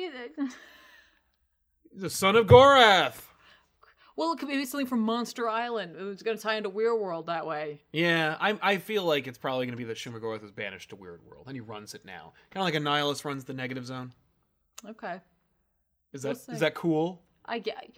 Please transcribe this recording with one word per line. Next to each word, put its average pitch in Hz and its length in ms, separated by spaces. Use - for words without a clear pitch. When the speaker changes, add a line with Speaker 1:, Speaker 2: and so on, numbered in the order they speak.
Speaker 1:
it 254 300
<laughs> - 1600
Speaker 2:
The 190 160
son 196 260
of 226 120
Gorath. 247 720
Speaker 1:
Well, 320 180
it 254 60
could 277 80
be 277 180
something 269 220
from 247 140
Monster 226 460
Island. 220 500
It 170 60
was 196 200
gonna 220 140
tie 214 180
into 214 140
Weird 220 300
World 165 280
that 165 180
way. 151 360
Speaker 2:
Yeah, 160 480
I, 208 220
I 196 160
feel 202 260
like 143 240
it's 123 100
probably 131 300
gonna 120 100
be 123 80
that 113 120
Shuma 117 220
Gorath 110 220
was 104 100
banished 98 380
to 107 60
Weird 87 340
World, - 180
and 135 80
he 123 60
runs 107 320
it 107 100
now. 85 300
Kinda 190 120
like 170 120
a 151 40
nihilist 147 460
runs 139 200
the 135 80
negative 127 320
zone. 127 260
Speaker 1:
Okay. 196 320
Speaker 2:
Is 131 100
Speaker 1:
We'll 135 100
Speaker 2:
that, - 60
Speaker 1:
see. - 140
Speaker 2:
is 151 80
that 156 120
cool? 170 480
Speaker 1:
I 240 140
get, - 380